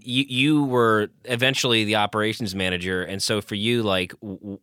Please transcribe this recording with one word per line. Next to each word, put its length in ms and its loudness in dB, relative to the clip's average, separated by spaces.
you, 240 0
you 340 2
were 460 2
eventually 580 2
the 140 2
operations 580 -2
manager. 480 -2
And 180 -8
so 200 -2
for 140 -8
you, 280 0
like, 280 0
w-, 180 -10
w-, 240 -12